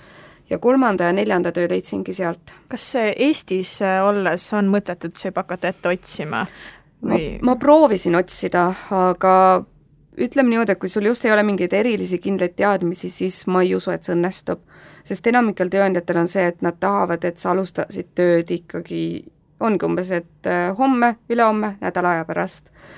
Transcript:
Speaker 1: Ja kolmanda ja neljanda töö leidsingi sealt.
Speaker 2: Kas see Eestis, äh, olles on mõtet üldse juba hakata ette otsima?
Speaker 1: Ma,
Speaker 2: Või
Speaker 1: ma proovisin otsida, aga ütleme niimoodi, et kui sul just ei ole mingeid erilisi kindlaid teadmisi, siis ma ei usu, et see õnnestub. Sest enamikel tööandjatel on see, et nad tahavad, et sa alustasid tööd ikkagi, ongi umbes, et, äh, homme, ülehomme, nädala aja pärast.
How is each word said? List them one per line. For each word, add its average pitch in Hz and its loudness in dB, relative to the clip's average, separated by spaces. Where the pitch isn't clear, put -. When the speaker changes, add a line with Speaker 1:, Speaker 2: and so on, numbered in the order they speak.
Speaker 1:
Ja 180 -2
kolmanda 233 4
ja 175 2
neljanda 185 0
töö 175 0
leidsingi 185 -4
sealt. 175 -6
Speaker 2:
Kas 233 -6
see 220 0
Eestis, 202 0
äh, 190 2
olles 190 0
on 208 2
mõtet 196 0
üldse 170 -8
juba - -4
hakata 175 -6
ette 180 -4
otsima? 151 -4
Speaker 1:
Ma, 233 -2
Speaker 2:
Või 160 -4
Speaker 1:
ma 247 2
proovisin 254 4
otsida, 180 0
aga 185 2
ütleme 247 2
niimoodi, 226 2
et 185 -4
kui 185 -6
sul 202 -2
just 233 0
ei 220 4
ole 214 6
mingeid 185 0
erilisi 196 0
kindlaid 180 -2
teadmisi, 185 0
siis - -4
ma 185 2
ei 185 2
usu, 185 -4
et 170 -8
see 180 -2
õnnestub. 175 -2
Sest - -6
enamikel 226 2
tööandjatel 180 0
on 170 2
see, 180 0
et 170 -8
nad 170 -4
tahavad, 185 0
et 170 -4
sa 185 0
alustasid 190 -4
tööd 175 2
ikkagi, 170 -8
ongi 208 0
umbes, 180 -2
et, - -6
äh, 180 0
homme, 240 2
ülehomme, 214 0
nädala 180 -2
aja 160 -4
pärast. 170 -8